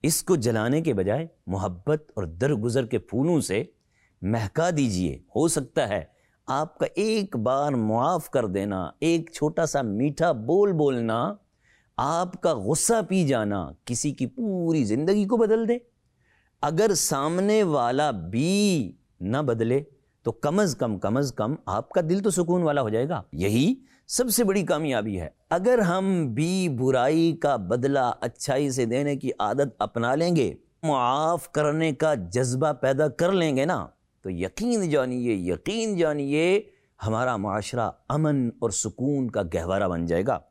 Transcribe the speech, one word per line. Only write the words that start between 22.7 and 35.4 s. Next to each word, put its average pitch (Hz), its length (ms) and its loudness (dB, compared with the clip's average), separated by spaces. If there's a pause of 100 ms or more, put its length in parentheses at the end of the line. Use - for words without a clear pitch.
ہو 113 60 0
جائے 117 200 0
گا۔ 151 140 -4 (100)
یہی 113 420 2 (320)
سب 247 240 -2
سے 233 140 2
بڑی 196 180 2
کامیابی 127 580 -2
ہے۔ 76 80 -8 (220)
اگر 208 280 4
ہم 180 560 2
بھی 180 340 0
برائی 135 680 2
کا 143 200 2
بدلہ 123 640 0
اچھائی 135 500 -2
سے 127 140 0
دینے 139 320 0
کی 131 220 -6
عادت 117 400 0
اپنا 117 360 0
لیں 170 220 2
گے، 107 180 2 (280)
معاف 147 680 0
کرنے 151 400 0
کا 151 220 0
جذبہ 123 580 -2
پیدا 135 360 0
کر 170 240 0
لیں 165 240 2
گے 135 80 2
نا، 147 220 -2 (360)
تو 98 80 -8
یقین 180 600 -2
جانیے، 127 440 0
یقین 185 600 -2